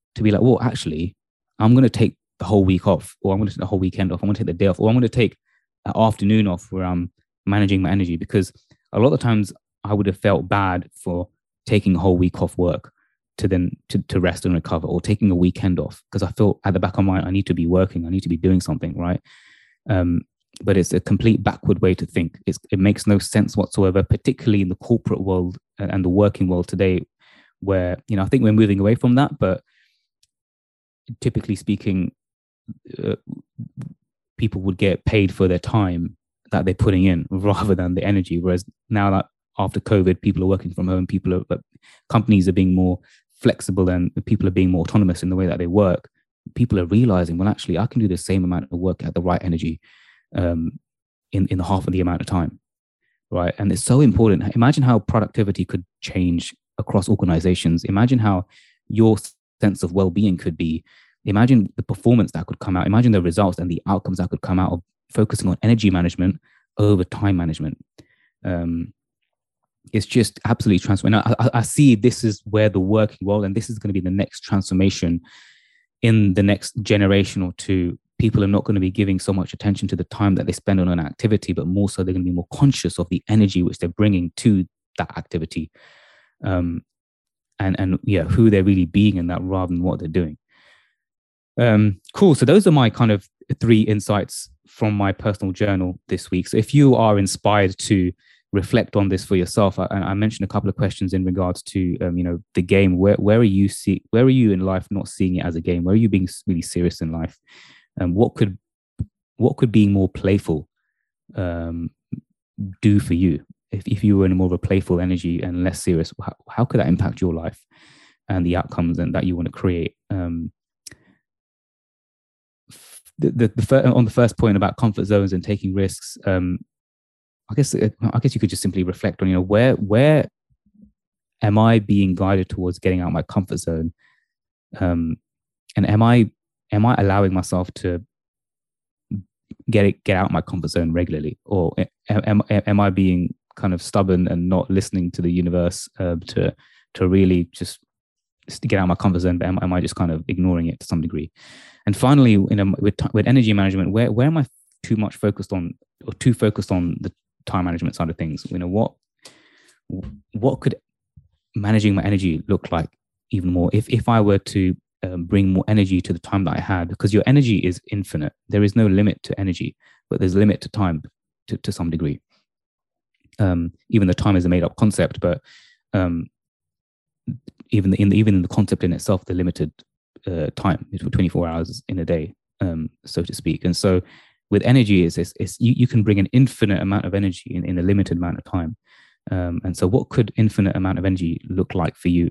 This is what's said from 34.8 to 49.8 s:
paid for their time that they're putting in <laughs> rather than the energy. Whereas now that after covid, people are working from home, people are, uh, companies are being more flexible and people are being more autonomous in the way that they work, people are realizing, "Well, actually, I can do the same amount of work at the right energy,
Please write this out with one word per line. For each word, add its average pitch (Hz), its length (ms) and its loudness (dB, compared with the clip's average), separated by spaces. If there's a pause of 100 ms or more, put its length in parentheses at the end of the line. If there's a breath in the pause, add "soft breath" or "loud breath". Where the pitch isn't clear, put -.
paid 101 260 2
for 95 160 2
their 90 120 0
time 87 580 -2 (340)
that 85 140 -2
they're 92 80 0
putting 92 300 2
in 87 240 2
<laughs> - 20 -12
rather 98 460 0
than 90 180 -2
the 92 100 -2
energy. 95 360 0
Whereas 90 260 -2 (240)
now 101 220 0
that 98 160 0 (320)
after 98 200 -2
covid, 92 420 2
people 95 220 0
are 92 40 0
working 95 260 -2
from 92 140 -6
home, 92 180 -2
people 92 300 -2
are, - 160 -4
uh, - 60 -6 (520 soft breath)
companies 107 380 4
are 95 60 2
being 92 200 2
more 90 260 2 (340 soft breath)
flexible 95 560 0
and 90 220 -2 (140)
people 104 220 0
are 95 40 0
being 92 200 2
more 90 100 0
autonomous 90 400 0
in 90 80 -2
the 92 60 -2
way 92 100 0
that 85 140 -2
they 87 80 -4
work, 92 420 2 (440)
people 123 260 0
are 87 60 0
realizing, 90 520 2
"Well, 95 120 0
actually, 90 280 -4
I 104 100 -2
can - 140 -4
do 107 60 2
the 90 100 -2
same 92 260 -2
amount 90 280 -2
of 85 80 -6
work 90 240 -4
at 80 120 -8
the 87 60 -4
right 87 220 -2
energy, 82 360 -4 (560 soft breath)